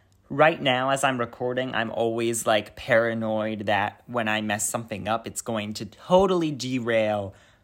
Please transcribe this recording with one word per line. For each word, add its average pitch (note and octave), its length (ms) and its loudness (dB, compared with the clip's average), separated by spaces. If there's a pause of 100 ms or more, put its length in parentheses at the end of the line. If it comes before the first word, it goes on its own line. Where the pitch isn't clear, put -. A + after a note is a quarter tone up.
(280)
right D3+ 320 4
now, C3 300 2
as C3+ 140 0
I'm C3 140 2
recording, B2 560 -4
I'm A2+ 160 -2
always, A#2 560 -2
like, G#2+ 300 0
paranoid A2 880 0
that G#2 420 0
when A#2 220 -2
I G#2+ 140 0
mess G#2+ 260 -2
something A2 400 -6
up, A2+ 180 -2
it's - 140 -10
going G#2+ 340 -4
to A2 120 -10
totally F3+ 640 2
derail A2+ 840 0 (320)